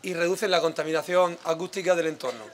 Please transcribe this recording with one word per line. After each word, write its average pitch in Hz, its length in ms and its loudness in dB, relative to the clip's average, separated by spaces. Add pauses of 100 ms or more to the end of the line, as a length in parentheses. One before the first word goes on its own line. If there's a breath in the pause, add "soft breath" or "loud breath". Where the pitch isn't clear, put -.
y 185 120 -6
reducen 180 380 0
la 170 80 4
contaminación 160 800 0
acústica 175 540 0
del 165 100 0
entorno. 123 480 -6